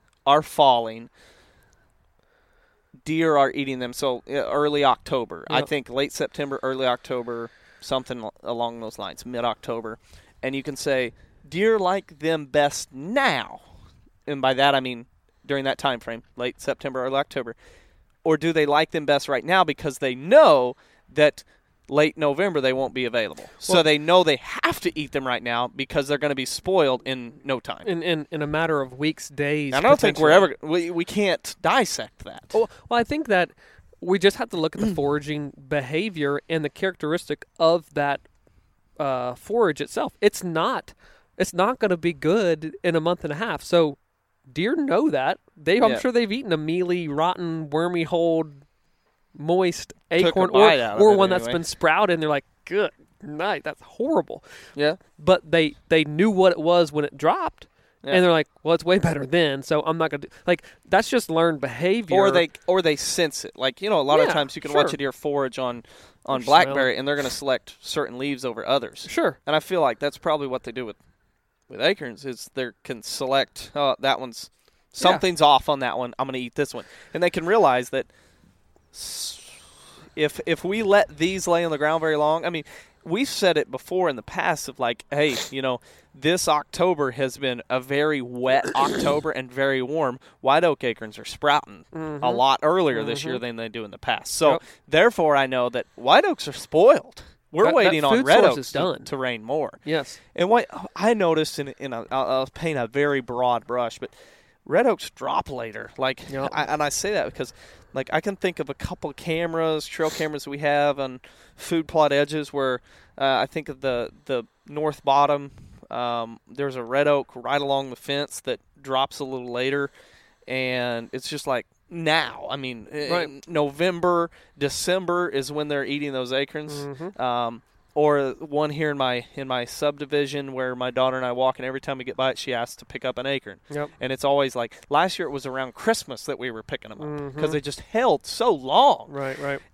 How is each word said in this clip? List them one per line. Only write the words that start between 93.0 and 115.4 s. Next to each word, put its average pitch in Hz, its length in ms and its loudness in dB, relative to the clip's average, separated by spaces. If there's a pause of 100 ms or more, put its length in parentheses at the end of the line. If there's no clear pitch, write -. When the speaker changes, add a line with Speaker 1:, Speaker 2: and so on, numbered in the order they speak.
Speaker 1:
this 117 200 -6
year 127 120 -6
Speaker 2:
Mm-hmm. 120 60 -6
Speaker 1:
than 120 160 -8
they 113 120 -10
do 113 140 -8
in 101 80 -12
the - 60 -16
past. - 360 -4
So 151 200 6
Speaker 2:
Yep. 165 100 -2 (240)
Speaker 1:
therefore, 160 480 4
I 135 120 4
know 127 220 0
that 120 160 -4 (100)
white 175 300 6
oaks - 220 -4
are 143 60 -8
spoiled. - 720 4 (280)
We're 180 140 4
Speaker 2:
That, 170 60 6
that - 40 0
Speaker 1:
waiting 185 280 4
on 139 140 4
Speaker 2:
food 262 80 0
Speaker 1:
red 170 160 8
Speaker 2:
source 180 100 8
Speaker 1:
oaks 123 80 -2
Speaker 2:
is 127 140 -10
Speaker 1:
to, - 60 -4
Speaker 2:
done. 160 260 -2
Speaker 1:
to 143 120 -6
rain 123 260 -4
more. 135 420 -4
Speaker 2:
Yes. 151 340 -4 (160)
Speaker 1:
And 180 140 0
what 233 160 4 (300)
I 214 180 2
noticed 165 460 0
in, 143 100 -8 (100)
in 135 140 -8
a, 117 180 -8
I'll, 135 160 -2
I'll 131 200 0
paint 156 300 -6
a 120 100 -2
very 139 340 0
broad 120 440 -2
brush, 120 340 -4
but - 100 -12 (560)
red 202 220 2
oaks - 240 -2
drop 165 380 -4
later. 113 480 -12
Like, 131 320 -4
Speaker 2:
Yep. 135 220 -6
Speaker 1:
I, 151 140 -2
and 151 180 -2
I 147 60 0
say 202 240 -4
that 170 140 -2
because, - 260 -10 (400)
like, 135 180 -6
I 156 80 0
can 196 160 -4
think 185 240 -4
of 139 100 -6
a 139 40 -10
couple - 400 -10
cameras, 160 720 -4
trail 156 220 -2
cameras 151 400 -6
we 143 80 -8
have 143 420 2
on 131 220 -8 (340)
food 165 320 -4
plot 151 240 4
edges 143 400 0
where, 131 300 -2 (360)
uh, 135 60 -4
I 135 220 2
think 151 240 -8
of 131 100 -14
the, 127 320 -4 (140)
the 123 180 -4 (240)
north 151 380 -6
bottom, 143 460 2 (380)